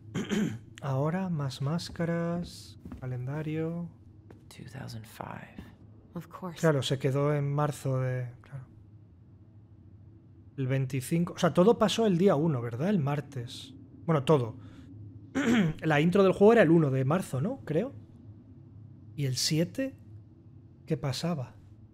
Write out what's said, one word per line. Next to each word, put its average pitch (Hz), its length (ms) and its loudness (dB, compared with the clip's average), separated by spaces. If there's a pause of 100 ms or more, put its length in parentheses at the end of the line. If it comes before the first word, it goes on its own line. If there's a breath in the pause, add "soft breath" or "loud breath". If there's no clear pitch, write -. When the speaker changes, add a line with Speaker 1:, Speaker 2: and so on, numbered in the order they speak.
(140)
Speaker 1:
<clears throat> - 680 -4
Ahora, 151 480 -2
más 143 320 -4
máscaras, 170 1160 -4 (220)
calendario. 156 880 -4 (580)
Speaker 2:
Two - 220 -18
thousand 117 360 -12
five. - 440 -12 (640)
Speaker 3:
Of 170 120 -12
course. - 320 -12
Speaker 1:
Claro, 151 220 4
se 131 160 -2
quedó 143 380 0
en 143 180 0
marzo 143 460 -2
de, 127 280 -2 (140)
claro. - 240 -16 (1900)
El 135 120 -4
veinticinco, 135 640 0
o - 40 -16
sea, 170 160 2
todo 185 240 6
pasó 226 280 2
el 196 120 4
día 185 180 6
uno, 143 260 0
¿verdad? 120 280 -2
El 208 100 2
martes. 139 760 -6 (320)
Bueno, 156 180 2
todo. 127 320 2 (760 loud breath)
<clears throat> 233 480 2
La 156 180 2
intro 180 240 4
del 190 80 6
juego 202 220 8
era 233 80 8
el 160 100 8
uno 160 180 6
de 131 140 0
marzo, 147 380 -2
¿no? 247 240 -4
Creo. 190 280 -2 (1200)
¿Y 143 100 -4
el 127 100 -2
siete? 175 600 0 (920)
¿Qué 160 120 -2
pasaba? 139 580 -4 (380)